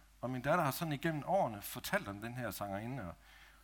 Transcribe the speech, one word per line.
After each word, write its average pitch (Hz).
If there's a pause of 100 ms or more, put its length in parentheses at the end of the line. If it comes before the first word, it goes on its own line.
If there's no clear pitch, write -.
(200)
Og 120
min 127
datter 156
har 139
sådan 156
igennem 151
årene 131
fortalt -
om 101
den 117
her 123
sangerinde. 107
Og, 85 (500)